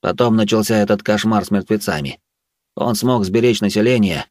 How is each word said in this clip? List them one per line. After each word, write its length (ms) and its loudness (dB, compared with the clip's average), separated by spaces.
Потом 360 0
начался 400 0
этот 260 0
кошмар 420 0
с 60 -8
мертвецами. 720 -4
Он 200 -2
смог 300 0
сберечь 360 2
население 720 0